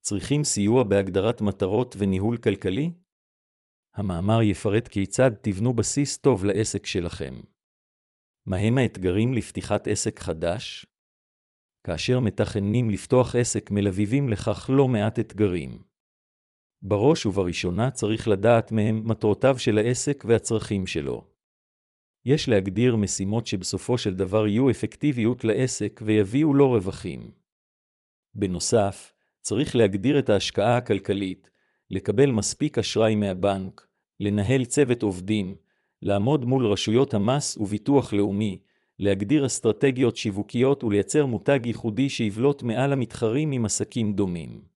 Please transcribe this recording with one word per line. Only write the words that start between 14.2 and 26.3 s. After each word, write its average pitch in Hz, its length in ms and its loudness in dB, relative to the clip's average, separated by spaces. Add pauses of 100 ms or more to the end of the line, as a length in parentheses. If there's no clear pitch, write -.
לכך 107 440 -4
לא 135 160 4
מעט 107 300 0
אתגרים. 90 720 -2 (920)
בראש 104 440 2
ובראשונה 92 640 -2
צריך 113 380 -4
לדעת 110 440 4
מהם 110 320 0
מטרותיו 113 540 2
של 107 200 0
העסק 123 480 -2
והצרכים 107 600 0
שלו. 67 380 -6 (1000)
יש 139 240 0
להגדיר 107 480 2
משימות 104 500 -2
שבסופו 98 520 -4
של 104 160 -4
דבר 98 320 0
יהיו 117 240 2
אפקטיביות 120 720 -2
לעסק 110 600 -2
ויביאו 107 500 2